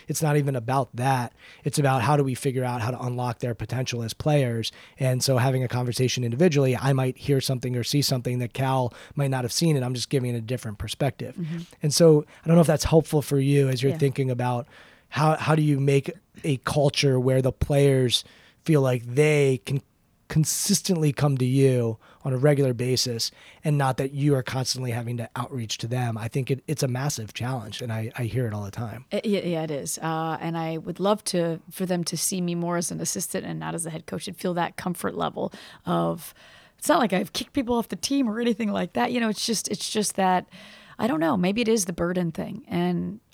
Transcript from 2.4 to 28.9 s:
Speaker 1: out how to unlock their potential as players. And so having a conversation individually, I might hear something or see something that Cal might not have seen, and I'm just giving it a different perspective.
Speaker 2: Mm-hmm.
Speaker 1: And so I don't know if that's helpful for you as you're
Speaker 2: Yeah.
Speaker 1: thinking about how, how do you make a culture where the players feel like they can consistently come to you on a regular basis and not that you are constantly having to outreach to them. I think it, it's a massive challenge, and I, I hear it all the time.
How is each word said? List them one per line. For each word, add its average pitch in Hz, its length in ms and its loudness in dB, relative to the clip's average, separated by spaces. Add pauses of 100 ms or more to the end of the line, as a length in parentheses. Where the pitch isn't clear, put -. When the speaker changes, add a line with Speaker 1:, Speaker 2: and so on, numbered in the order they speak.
Speaker 1:
out 123 160 -4
how 110 100 -2
to 123 100 -6
unlock 123 400 -4
their 120 140 -4
potential 120 480 -6
as 113 120 -6
players. 127 580 0 (260)
And 127 240 0
so 135 140 2
having 131 260 2
a 120 60 -2
conversation 123 560 -2
individually, 131 520 2
I 135 160 2
might 131 260 4
hear 139 220 2
something 123 360 -2
or 117 80 0
see 147 180 2
something 123 380 0
that 123 120 -4
Cal 131 400 0 (220)
might 139 160 0
not 127 140 -2
have 113 80 -2
seen, 165 240 4
and 127 80 0
I'm 127 100 -2
just 120 160 -4
giving 123 240 0
it 120 40 -2
a - 20 -4
different 110 380 -6
perspective. - 580 -4
Speaker 2:
Mm-hmm. 170 220 -6 (240)
Speaker 1:
And 147 120 0
so 156 300 8 (200)
I 160 40 -6
don't 165 80 8
know 170 60 8
if 143 40 6
that's 151 180 2
helpful 151 380 4
for 139 160 0
you 139 300 4
as 127 120 0
you're 139 120 2
Speaker 2:
Yeah. 160 60 -4
Speaker 1:
thinking 139 320 0
about 123 360 -2 (440)
how, 156 260 2
how 156 180 2
do 156 80 4
you 147 160 4
make 139 320 2 (340)
a 147 140 2
culture 143 600 2
where 131 240 4
the 127 100 2
players 135 720 4 (400)
feel 151 160 4
like 127 260 2
they 139 580 4
can 139 180 -2 (460)
consistently 160 840 2
come 139 260 2
to 127 60 2
you 127 520 2 (280)
on 135 80 -2
a 127 40 -2
regular 139 380 4
basis 123 560 -2 (320)
and 147 160 0
not 131 180 2
that 139 160 -4
you 143 220 2
are 131 80 0
constantly 127 480 -4
having 120 260 -4
to 117 200 -8
outreach 123 420 -8
to - 80 -8
them. 120 320 -2
I 110 80 -8
think 135 240 -4
it, 127 160 -4
it's 151 160 -4
a 139 60 0
massive 123 440 -4
challenge, 117 480 -6
and 117 120 -6
I, 110 260 -4
I 127 60 -2
hear 120 240 -2
it 104 40 -6
all 104 120 -6
the 98 80 -10
time. 117 400 -10